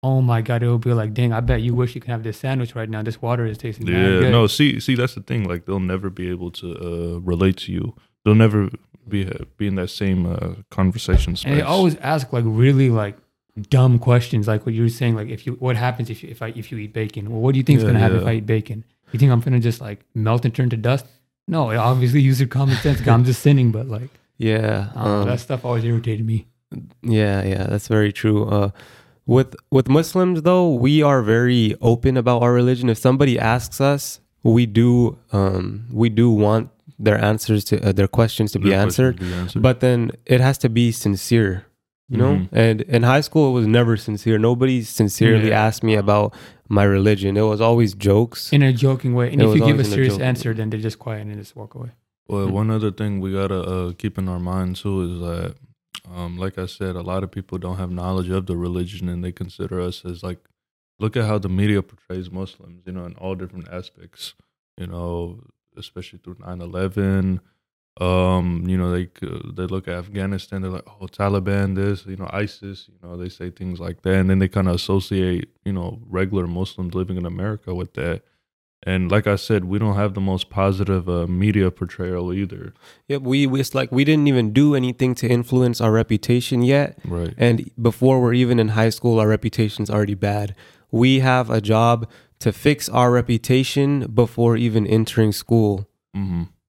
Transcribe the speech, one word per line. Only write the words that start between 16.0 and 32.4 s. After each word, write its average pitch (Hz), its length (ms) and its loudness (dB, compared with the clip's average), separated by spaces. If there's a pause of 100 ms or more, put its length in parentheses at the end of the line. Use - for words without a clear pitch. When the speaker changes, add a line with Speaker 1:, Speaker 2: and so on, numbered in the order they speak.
Speaker 1:
if 110 140 -12
you, - 60 -18
if 117 120 -14
I, 110 140 -8
if 113 160 -14
you 113 80 -10
eat 107 140 -12
bacon? 107 360 -6
Well, 113 120 -6
what 127 120 2
do 131 60 2
you 131 40 0
think's 127 200 6
Speaker 2:
Yeah, 107 60 2
Speaker 1:
gonna 110 100 4
happen 110 180 4
if - 60 0
Speaker 2:
yeah. 113 60 0
Speaker 1:
I 113 60 0
eat 107 120 -4
bacon? 110 360 -2 (280)
You 120 80 -2
think 139 120 6
I'm 120 80 4
gonna 123 200 2
just, 117 220 -2
like, 107 220 -14 (120)
melt 113 300 0
and 113 80 0
turn 127 180 0
to 117 60 -4
dust? 120 280 -2 (420)
No, 156 300 -2
obviously 123 440 2
use 131 180 4
your 135 100 2
common 135 280 2
sense. 139 220 0
'Cause - 80 -2
I'm 120 160 6
just 123 200 0
sinning, 135 280 6
but, 110 160 -4
like, 120 220 -8 (280)
Speaker 3:
Yeah, 107 560 -2
Speaker 1:
I 110 100 -8
don't - 20 -2
know, 104 160 2
Speaker 3:
um, 101 80 0
Speaker 1:
that 120 100 -2
stuff 127 240 -8
always 120 220 -2
irritated 113 400 -2
me. 110 200 -2 (560)
Speaker 3:
Yeah, 104 440 2
yeah, 95 220 -2
that's 104 200 -4
very 107 240 2
true. 104 340 0
Uh, 101 260 0 (540)
with, 127 300 2 (160)
with 131 160 2
Muslims 165 540 2
though, 175 320 4
we 139 280 4
are 143 200 4
very 117 600 4
open 120 360 2
about 120 240 2